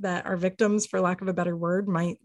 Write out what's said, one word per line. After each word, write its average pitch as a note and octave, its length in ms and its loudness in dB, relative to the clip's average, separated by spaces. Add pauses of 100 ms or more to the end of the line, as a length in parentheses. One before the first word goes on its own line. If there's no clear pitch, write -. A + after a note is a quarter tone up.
that F3+ 260 -2
are F#3+ 100 -2
victims, G#3 500 2
for F#3+ 140 -2
lack F3+ 200 2
of F#3+ 80 -4
a F#3 60 0
better F3 220 0
word, F3 320 0
might F3 360 0